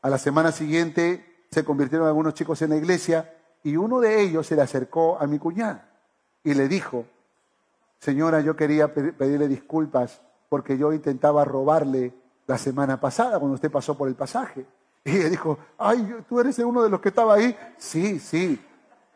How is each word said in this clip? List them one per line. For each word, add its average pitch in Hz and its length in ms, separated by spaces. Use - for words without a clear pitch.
A 135 80
la 135 80
semana 156 340
siguiente 165 1000
se 160 120
convirtieron 147 440
algunos 156 260
chicos 156 300
en 151 80
la 151 60
iglesia 165 540
y 147 140
uno 220 240
de 220 240
ellos 160 240
se 165 80
le - 80
acercó 160 560
a 147 80
mi 147 100
cuñada 190 500
y 147 120
le 139 120
dijo, 135 380
Señora, 156 420
yo 156 140
quería 151 360
pe-, 151 220
pedirle 143 340
disculpas 139 720
porque 139 260
yo 147 140
intentaba 147 540
robarle 135 680
la 127 120
semana 135 420
pasada, 226 400
cuando 139 160
usted 151 160
pasó 143 260
por 135 120
el 127 60
pasaje. 139 500
Y 143 140
ella 170 140
dijo, 156 280
"Ay, 220 360
¿tú 240 140
eres 254 180
uno 240 240
de 220 60
los 190 100
que - 80
estaba 214 280
ahí?". 226 220
"Sí, 180 420
sí, 160 420